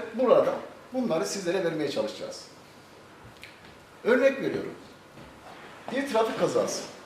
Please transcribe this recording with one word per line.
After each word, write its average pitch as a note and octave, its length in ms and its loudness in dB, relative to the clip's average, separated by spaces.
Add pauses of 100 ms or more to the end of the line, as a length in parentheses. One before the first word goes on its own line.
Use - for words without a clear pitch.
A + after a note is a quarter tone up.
(140)
burada A#3 400 6 (400)
bunları G3+ 320 0
sizlere F3+ 400 -2
vermeye D3+ 260 -2
çalışacağız. - 540 -6 (1600)
Örnek C4 380 4
veriyorum. - 320 -4 (1160)
Bir C4+ 220 -2
trafik A3 260 2
kazası, B2 440 0 (220)